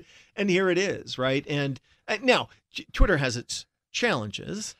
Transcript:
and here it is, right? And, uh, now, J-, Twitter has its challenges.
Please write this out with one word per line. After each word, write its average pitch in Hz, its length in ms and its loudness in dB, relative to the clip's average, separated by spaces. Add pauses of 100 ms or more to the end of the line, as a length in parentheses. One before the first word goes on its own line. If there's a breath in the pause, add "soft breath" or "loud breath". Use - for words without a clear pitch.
(360 soft breath)
and 208 140 -2
here 185 200 4
it 170 80 2
is, 175 400 -2
right? 131 320 0
And, 139 300 -2 (280)
uh, 214 140 -2
now, 226 280 2 (200)
J-, - 240 -14
Twitter 208 240 6
has 127 200 -2
its - 280 -10 (280)
challenges. 190 880 -4